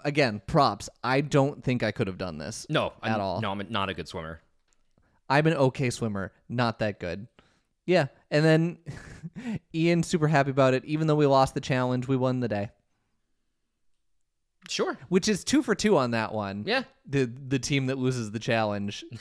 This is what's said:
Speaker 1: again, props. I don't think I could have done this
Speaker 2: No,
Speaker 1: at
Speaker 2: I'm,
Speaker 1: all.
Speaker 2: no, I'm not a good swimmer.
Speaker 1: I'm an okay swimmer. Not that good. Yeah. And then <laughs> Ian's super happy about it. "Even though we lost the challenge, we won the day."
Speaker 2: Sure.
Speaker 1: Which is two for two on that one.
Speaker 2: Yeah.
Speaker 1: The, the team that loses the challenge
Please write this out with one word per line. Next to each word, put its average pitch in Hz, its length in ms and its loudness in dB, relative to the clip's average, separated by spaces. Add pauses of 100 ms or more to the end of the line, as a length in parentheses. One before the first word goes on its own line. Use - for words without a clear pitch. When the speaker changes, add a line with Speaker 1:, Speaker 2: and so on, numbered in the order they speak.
Speaker 1:
again, 139 420 0
props. 127 420 2 (160)
I 131 160 2
don't 139 420 2
think 123 220 -2
I 107 80 0
could 107 160 -2
have 92 100 -10
done 87 200 -8
this 78 300 -10
Speaker 2:
No, 127 240 -2 (100)
Speaker 1:
at 113 120 0
Speaker 2:
I'm, 107 60 -2
Speaker 1:
all. 95 200 -2
Speaker 2:
no, 104 120 -2
I'm 101 180 -6
not 98 180 0
a 92 60 -4
good 87 140 -8
swimmer. 82 320 -10 (880)
Speaker 1:
I'm 147 180 4
an 160 80 4
okay 135 360 2
swimmer. 101 420 -6 (160)
Not 117 320 -2
that 107 200 -2
good. 95 260 -8 (600)
Yeah. 170 200 2 (240)
And 151 140 2
then 160 340 4 (480)
<laughs> 226 340 -8 (140)
Ian's 170 340 2
super 151 200 2
happy 143 220 4
about 131 240 4
it. 131 100 0
"Even 156 220 -2
though 151 100 4
we 151 100 4
lost 135 280 4
the 143 60 -4
challenge, 127 480 -2
we 135 80 2
won 127 240 0
the 120 80 -2
day." 101 220 -4 (2000)
Speaker 2:
Sure. 285 300 -4 (100)
Speaker 1:
Which 190 200 2
is 202 160 0
two 285 180 4
for 220 120 0
two 208 220 2
on 123 140 2
that 110 240 0
one. 101 320 -4
Speaker 2:
Yeah. 247 160 0 (260)
Speaker 1:
The, 135 180 2
the 131 340 -6
team 135 260 0
that 135 120 -4
loses 127 340 -2
the 113 80 -6
challenge 104 640 -2 (160)